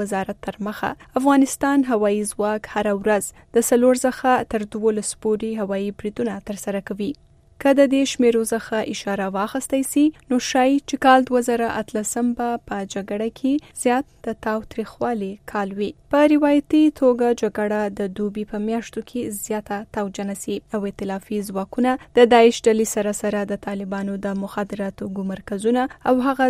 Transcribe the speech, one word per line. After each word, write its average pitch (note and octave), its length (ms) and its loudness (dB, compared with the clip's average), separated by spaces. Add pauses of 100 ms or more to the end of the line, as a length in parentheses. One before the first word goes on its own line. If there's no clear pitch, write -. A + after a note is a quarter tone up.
وزارت G3+ 480 -4
تر G3 120 -10 (100)
مخه، G#3 220 -6 (300)
افغانستان C#4 720 2
هوایي G#3 400 2
ځواک G#3+ 420 -4
هره G#3 240 0
ورځ G3+ 260 0 (300)
د A#3 160 2
څلور B3+ 360 4
څخه B3+ 500 0
تر G#3 180 -4
دولس G#3+ 480 -2
پورې A3 280 -2 (120)
هوایي G3+ 400 -4
بریدونه G#3 480 -4
ترسره G3 400 -6
کوي. G#3 240 -4 (480)
که C#4 140 4
د C#4 160 6
دې C4+ 180 2
شمیرو A#3 380 2
څخه A3 420 -4
اشاره G3+ 340 -4 (120)
واخیستی B3+ 500 -2
سي، C#4+ 160 2 (300)
نو B3 40 2 (120)
ښایي C4 260 4 (140)
چې - 160 -4
کال C4 240 8
دوه B3 180 2
زره A#3 320 0
اتلسم A3 500 -4 (120)
به A#3+ 280 -4
په G3+ 80 -6 (160)
جګړه G#3 360 -6 (100)
کې - 460 -2
زیات B3+ 280 0 (140)
د A3 100 -6 (100)
تاوتریخوالي A3 840 -4 (220)
کال G3+ 260 -4
وي. G3+ 100 -2 (240)
په D4 220 6
روایتي D4 480 4 (180)
توګه B3 400 4
جګړه G#3 640 -2
د F#3+ 160 -4
دوبي G#3 340 -4
په G#3 140 -6
میاشتو A3+ 420 -6
کې A3+ 320 -8
زیاته G#3 380 -6 (180)
توجنه G3+ 460 -6
سي G3+ 180 -6 (140)
او G#3 60 -2 (100)
ائتلافي G3+ 580 -6
ځواکونه G#3+ 480 0 (240)
د A#3+ 140 10
داعش A#3 280 6
ډلې A3 320 2
سره G#3 280 -2
سره G#3 280 -2
د G3+ 160 -6
طالبانو G3 500 -6 (120)
د G3 160 -4
مخدره G3+ 440 -6 (140)
توکو G3 300 -6
مرکزونه A3+ 560 -2 (240)
او - 20 6 (140)
هغه C4 220 2